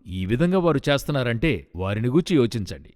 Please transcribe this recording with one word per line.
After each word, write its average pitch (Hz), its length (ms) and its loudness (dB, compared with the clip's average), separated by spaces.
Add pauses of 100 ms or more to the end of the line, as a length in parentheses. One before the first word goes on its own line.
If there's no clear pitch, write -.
ఈ 92 180 -6
విధంగా 165 340 2
వారు 160 200 2 (100)
చేస్తున్నారంటే 123 840 -2
వారిని 101 320 -2
గూర్చి 165 280 2
యోచించండి. 107 600 0